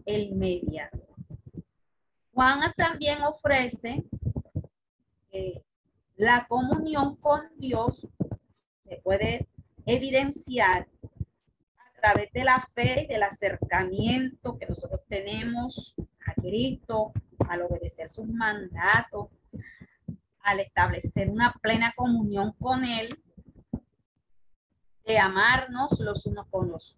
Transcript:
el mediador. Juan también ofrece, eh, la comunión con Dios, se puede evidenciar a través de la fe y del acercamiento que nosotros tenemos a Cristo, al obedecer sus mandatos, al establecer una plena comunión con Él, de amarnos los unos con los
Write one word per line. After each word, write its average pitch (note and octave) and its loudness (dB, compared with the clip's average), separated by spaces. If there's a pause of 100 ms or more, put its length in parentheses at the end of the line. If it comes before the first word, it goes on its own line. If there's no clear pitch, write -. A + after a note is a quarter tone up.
el G#3 -2
mediador. F3 -4 (1160)
Juan C#4 4
también D4 0
ofrece, C4+ 0 (1300)
eh, F#3+ -8 (540)
la A#3+ 4
comunión C#4 0
con D4 2 (160)
Dios, A#3+ -4 (800)
se F3+ -14
puede G#3+ -2 (380)
evidenciar B3+ 2 (880)
a - -14
través G#3 4
de B3 -2
la B3+ 4
fe B3+ 2
y - -8
del A3 0
acercamiento G#3 -2
que - -10
nosotros - -6
tenemos A3+ -6 (300)
a - -4
Cristo, A3 -2 (360)
al F3 -2
obedecer E3+ -6
sus A3 -12
mandatos, G#3 0 (1120)
al G3+ 2
establecer F3+ 0
una A#3 2
plena A3+ 2
comunión G#3+ 2
con B3+ 0
Él, A#3 -4 (1900)
de A3 4
amarnos B3 2
los G#3 -2
unos G3+ -6
con F#3 -2
los - -12